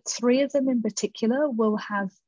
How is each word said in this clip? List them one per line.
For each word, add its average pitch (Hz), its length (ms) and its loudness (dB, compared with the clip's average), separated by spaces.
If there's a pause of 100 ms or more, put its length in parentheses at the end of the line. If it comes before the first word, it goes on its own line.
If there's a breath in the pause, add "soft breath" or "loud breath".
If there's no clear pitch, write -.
three 247 340 2
of 277 100 -2
them 277 160 2
in 247 140 2
particular 233 680 0
will 220 260 2
have 202 340 -4 (180)